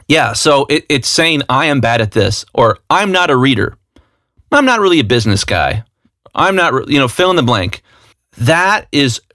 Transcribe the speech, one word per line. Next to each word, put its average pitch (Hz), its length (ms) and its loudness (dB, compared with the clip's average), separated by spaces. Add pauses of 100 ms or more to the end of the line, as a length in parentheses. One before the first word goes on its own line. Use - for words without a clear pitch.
Yeah, 139 260 0
so 139 360 0
it, - 200 -2
it's 139 180 -2
saying, 160 420 0
"I 135 160 0
am 143 140 0
bad 117 220 0
at 107 100 -4
this," 104 420 -2
or, 113 260 2 (100)
"I'm 190 220 0
not 180 180 0
a 135 60 2
reader. 127 420 0 (760)
I'm 285 140 2
not 240 160 2
really 175 180 2
a 117 60 0
business 107 400 0
guy. 82 380 -2 (520)
I'm 185 200 0
not, 170 180 0
re-," 131 140 -2
you 143 120 0
know, 131 80 2
fill 180 220 0
in 180 80 0
the 143 60 2
blank. 104 380 -2 (560)
That 175 540 0
is, 139 300 -2 (140)